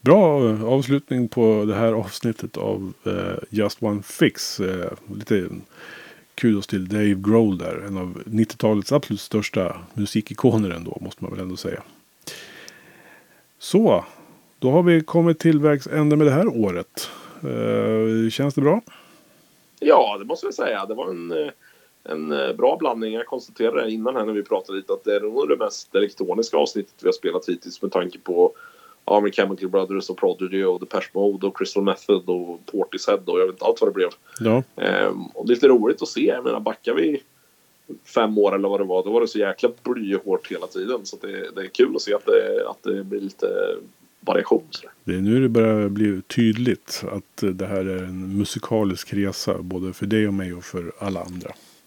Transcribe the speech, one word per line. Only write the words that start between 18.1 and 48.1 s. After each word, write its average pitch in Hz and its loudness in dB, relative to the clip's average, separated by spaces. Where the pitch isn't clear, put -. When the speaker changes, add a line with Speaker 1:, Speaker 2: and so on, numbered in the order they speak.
Speaker 1:
känns 139 -2
det 147 0
bra? 151 4
Speaker 2:
Ja, 104 4
det 98 -12
måste 147 -8
jag 202 -6
säga. 101 -4
Det 107 -8
var 156 -8
en, 170 -10
eh, 151 -4
en, 78 -6
eh, 139 -2
bra 135 2
blandning. 117 -4
Jag 113 -6
konstaterade 120 -2
innan 113 -4
här 110 -2
när 110 -4
vi 104 -2
pratade 98 -4
lite 98 -6
att 98 -6
det 104 0
är 101 0
nog 117 -2
det 143 4
mest - -6
elektroniska 101 0
avsnittet 95 0
vi - 2
har - 4
spelat 90 -4
hittills, - -8
med 98 -4
tanke 90 -2
på, 90 2
ja, 104 4
med 101 -2
Chemical 98 -2
Brothers 95 -2
och 90 -6
Prodigy 92 -2
och 90 0
Depeche 92 -6
Mode 98 0
och 98 -4
Crystal 98 -2
Method 98 0
och 87 -4
Portishead 98 -2
och 90 0
jag 92 4
vet 92 -2
inte - -12
allt 117 2
vad 107 4
det 95 -6
blev. 92 0
Speaker 1:
Ja. 113 4
Speaker 2:
Ehm, 95 0
och - -10
det 117 4
är - 6
lite 131 6
roligt 120 4
att 151 -8
se. - -4
Jag 127 0
menar, 117 -2
backar 110 -4
vi 156 0
fem 110 0
år 101 4
eller 98 0
vad 98 0
det 98 0
var, 92 0
då 101 -4
var 117 4
det 113 2
så 107 -6
jäkla 101 0
blyhårt 98 -2
hela 87 -8
tiden. 104 -6
Så - -14
att - -18
det, 95 -10
det 95 -8
är 90 -10
kul - 2
att - -4
se 101 -2
att 104 -2
det, 101 2
att - -14
det 98 -4
blir 101 -6
lite 95 -4
variation, - 0
sådär. - -16
Speaker 1:
Det 90 -4
är 92 -2
nu 110 2
det 131 4
börjar 110 4
bli 101 0
tydligt 113 0
att, - -10
eh, 104 2
det 92 -4
här 95 -4
är 92 -6
en 92 -6